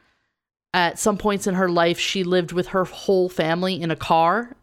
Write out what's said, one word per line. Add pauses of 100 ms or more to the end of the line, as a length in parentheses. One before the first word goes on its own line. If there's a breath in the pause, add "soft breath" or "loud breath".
(760)
At
some
points
in
her
life,
she
lived
with
her
whole
family
in
a
car.